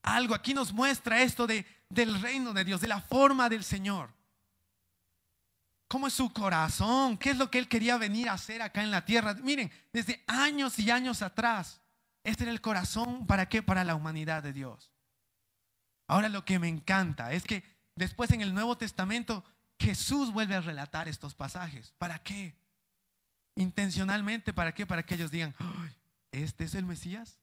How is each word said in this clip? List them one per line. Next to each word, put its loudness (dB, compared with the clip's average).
Algo 2
aquí -2
nos 0
muestra 2
esto 2
de, -2
del 2
reino -4
de 0
Dios, 0
de 0
la 0
forma 6
del 0
Señor. -2
¿Cómo -2
es 0
su 0
corazón? 2
¿Qué 0
es 2
lo 2
que 2
Él -2
quería 2
venir 0
a 0
hacer -6
acá -4
en 0
la 0
tierra? 4
Miren, -2
desde -4
años 2
y 2
años 2
atrás, -2
este -2
era -2
el -4
corazón, -2
¿para 4
qué? 0
Para 2
la 0
humanidad -2
de -6
Dios. -10
Ahora 4
lo -6
que 2
me 0
encanta 0
es -2
que -4
después -2
en 2
el 0
Nuevo 0
Testamento -4
Jesús 2
vuelve 0
a 0
relatar -6
estos -10
pasajes. -10
¿Para -6
qué? -8
Intencionalmente, 0
¿para -2
qué? -6
Para -2
que -4
ellos -2
digan, -4
"Ay, -8
¿este -6
es -6
el -4
Mesías?". -10